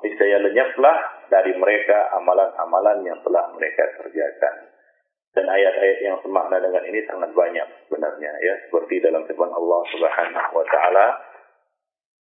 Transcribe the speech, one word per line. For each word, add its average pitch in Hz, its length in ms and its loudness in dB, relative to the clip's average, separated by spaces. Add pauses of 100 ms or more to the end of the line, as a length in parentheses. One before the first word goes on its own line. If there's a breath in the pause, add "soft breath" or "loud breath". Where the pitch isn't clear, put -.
niscaya 101 320 2
lenyaplah - 960 2
dari 92 240 4
mereka 101 560 2
amalan-amalan 92 880 2
yang 87 240 -8
telah 85 320 0
mereka 78 400 -2
kerjakan. - 720 -6 (680)
Dan 95 160 0
ayat-ayat 98 480 2
yang 98 240 -2
semakna 95 400 0
dengan 92 240 0
ini 107 160 -4
sangat 85 320 -6
banyak 85 320 0 (160)
sebenarnya, 76 560 -6
ya, 90 140 0 (140)
seperti 85 360 -2
dalam 80 240 0
firman 87 240 -4
Allah 85 280 0 (120)
Subhanahu 85 600 -2
wa 82 160 0
taala, 90 380 4 (1200)